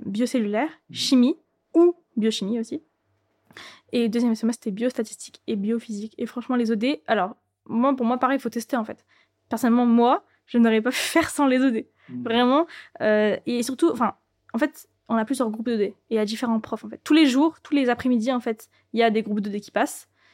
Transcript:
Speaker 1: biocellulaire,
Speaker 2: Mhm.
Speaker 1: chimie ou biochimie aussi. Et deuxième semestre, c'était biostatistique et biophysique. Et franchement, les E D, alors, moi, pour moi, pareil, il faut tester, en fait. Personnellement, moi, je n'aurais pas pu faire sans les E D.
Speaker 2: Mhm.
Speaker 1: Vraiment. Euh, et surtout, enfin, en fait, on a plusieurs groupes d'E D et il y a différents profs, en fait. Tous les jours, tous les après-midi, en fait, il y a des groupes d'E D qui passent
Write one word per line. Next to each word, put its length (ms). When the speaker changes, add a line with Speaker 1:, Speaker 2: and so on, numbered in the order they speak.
Speaker 1:
biocellulaire, 640
Speaker 2:
Mhm. 60
Speaker 1:
chimie 400
ou 200
biochimie 420
aussi. 240
Et 160
deuxième 260
semestre, 280
c'était 120
biostatistique 720
et 80
biophysique. 640
Et 80
franchement, 320
les 140
E 40
D, 320
alors, 300
moi, 300
pour 100
moi, 120
pareil, 200
il 40
faut 80
tester, 260
en 80
fait. 220
Personnellement, 360
moi, 400
je 120
n'aurais 240
pas 80
pu 80
faire 320
sans 180
les 120
E 120
D. 160
Speaker 2:
Mhm. 140
Speaker 1:
Vraiment. 440
Euh, 440
et 180
surtout, 260
enfin, 260
en 40
fait, 320
on 80
a 80
plusieurs 260
groupes 180
d'E 100
D 60
et 120
il 80
y 20
a 60
différents 340
profs, 240
en 60
fait. 140
Tous 100
les 140
jours, 340
tous 120
les 160
après-midi, 440
en 80
fait, 260
il 80
y 40
a 60
des 140
groupes 160
d'E 100
D 120
qui 100
passent 380